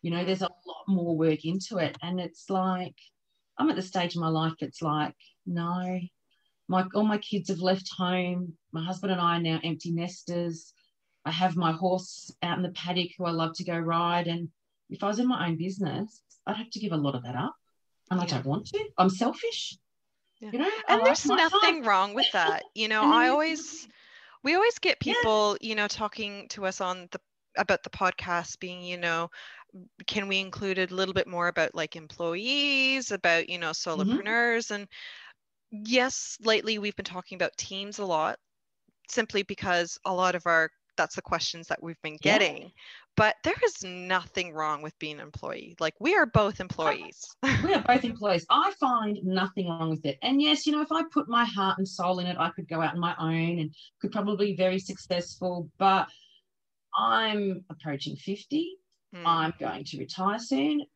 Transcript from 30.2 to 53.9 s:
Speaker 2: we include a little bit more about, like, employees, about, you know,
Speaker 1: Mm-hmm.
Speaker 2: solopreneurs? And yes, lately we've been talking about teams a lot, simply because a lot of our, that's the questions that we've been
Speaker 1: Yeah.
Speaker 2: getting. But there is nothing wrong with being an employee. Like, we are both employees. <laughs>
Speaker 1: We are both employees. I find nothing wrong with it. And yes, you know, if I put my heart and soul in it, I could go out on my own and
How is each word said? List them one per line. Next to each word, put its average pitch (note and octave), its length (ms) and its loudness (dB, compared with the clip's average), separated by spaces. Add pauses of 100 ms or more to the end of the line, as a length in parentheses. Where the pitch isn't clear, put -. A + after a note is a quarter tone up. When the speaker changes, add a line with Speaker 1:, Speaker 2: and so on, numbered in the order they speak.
Speaker 2:
we F#3+ 120 0
include F#3+ 380 -4
a F#3 160 2
little F#3 220 -2
bit F#3+ 120 0
more F3 200 -2
about, E3+ 280 0
like, D#3+ 200 -6
employees, C4 1160 -2
about, E3+ 380 2
you F3+ 80 -8
know, E3+ 140 -4
Speaker 1:
Mm-hmm. F#3 480 0
Speaker 2:
solopreneurs? A#3 520 0
And G3+ 160 -8 (840)
yes, A#3+ 680 0
lately A3 380 2
we've G3+ 160 -4
been G3 100 -8
talking F3+ 300 -12
about F3 220 -2
teams G3+ 420 -10
a G#3 60 -4
lot, E3+ 340 0 (680)
simply A3 360 0
because F3+ 600 0
a F#3+ 80 0
lot F3+ 220 2
of F3 120 -6
our, D#3+ 240 4 (260)
that's D#3+ 180 0
the G3 60 -8
questions E3+ 460 -4
that - 160 -4
we've E3 180 -10
been D#3 220 -8
Speaker 1:
Yeah. G#3 140 6
Speaker 2:
getting. D#3 340 0 (440)
But G#3+ 280 4
there F#4 120 2 (100)
is - 180 0
nothing F3+ 680 -4
wrong D#3 280 -2
with D#3 180 -10
being D3+ 160 -8
an C#3+ 60 -14
employee. - 580 -10
Like, D#3+ 200 0
we D#4+ 160 4
are F4 100 6
both G#3+ 360 2
employees. - 600 -4 (220)
<laughs> B3 200 4
Speaker 1:
We F4+ 100 4
are C4+ 80 4
both B3+ 240 4
employees. G3 440 0
I E4+ 300 6
find A3 440 2
nothing F#3 440 0
wrong E3 220 -2
with D#3 160 -2
it. F#3 180 -2
And C#4 180 4
yes, D4+ 240 2
you D4+ 60 2
know, D4+ 100 2
if D4+ 100 -2
I E4 200 2
put - 160 0
my A#3+ 180 4
heart F#3+ 320 0
and F#3+ 100 0
soul F3+ 320 0
in F3 80 -2
it, F3+ 120 -4
I E3+ 120 2
could D#3+ 180 -12
go E3 120 -2
out D#3+ 120 0
on E3+ 60 -4
my E3+ 200 0
own E3 400 0
and D#3 160 -4 (260)